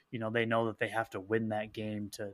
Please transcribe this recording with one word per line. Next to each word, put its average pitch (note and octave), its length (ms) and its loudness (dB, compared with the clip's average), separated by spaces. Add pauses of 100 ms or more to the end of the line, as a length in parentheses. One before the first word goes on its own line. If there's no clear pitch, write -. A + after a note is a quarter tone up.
(100)
you B2 80 -4
know, A2 100 -2
they A2+ 160 4
know A2+ 220 4
that G#2+ 120 -2
they A#2 100 0
have A2 220 0
to G#2 100 -4
win A2 280 2
that G#2+ 240 -2
game G#2+ 400 -4
to, G#2 220 -8